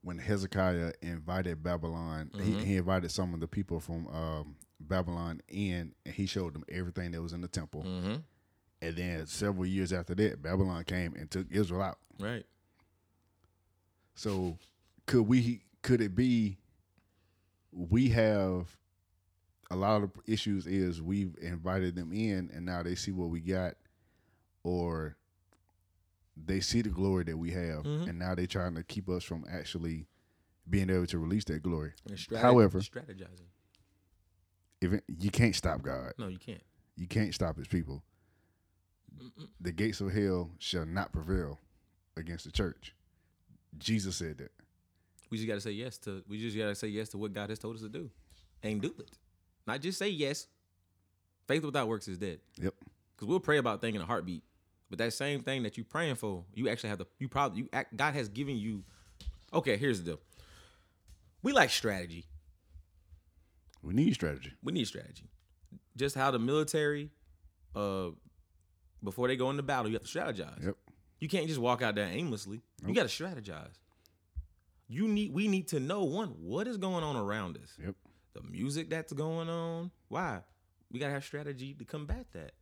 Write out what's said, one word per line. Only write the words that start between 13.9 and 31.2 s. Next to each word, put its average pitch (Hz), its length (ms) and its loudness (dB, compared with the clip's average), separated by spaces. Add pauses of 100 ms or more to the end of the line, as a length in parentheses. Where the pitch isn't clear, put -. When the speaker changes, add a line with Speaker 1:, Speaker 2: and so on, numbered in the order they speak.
Speaker 1:
So 92 440 0 (480)
could 123 160 8
we, 120 380 6 (220)
could 123 180 6
it 101 140 2
be 113 440 4 (1120)
we 95 380 4
have, 101 680 4 (960)
a 90 60 0
lot 104 260 6
of 98 100 0
the - 200 -2
issues 101 340 0
is 90 360 2
we've 92 380 0
invited 85 540 0
them 85 180 -4
in 101 420 0
and 85 100 -8
now 87 180 -2
they 87 120 -2
see 98 180 -4
what 90 160 -2
we 85 120 -2
got, 92 340 0 (880)
or 85 520 0 (1200)
they 92 240 0
see 117 220 2
the 107 60 0
glory 92 360 2
that 80 120 -2
we 85 140 -2
have, 82 340 -2
Speaker 2:
Mm-hmm. 147 240 -2
Speaker 1:
and 85 100 -6
now 90 160 0
they're 87 120 0
trying 90 300 -2
to 85 60 -4
keep 95 260 -6
us 90 160 0
from 82 260 -6
actually 82 560 -4 (600)
being 95 220 4
able 90 160 6
to 87 120 -2
release 90 260 2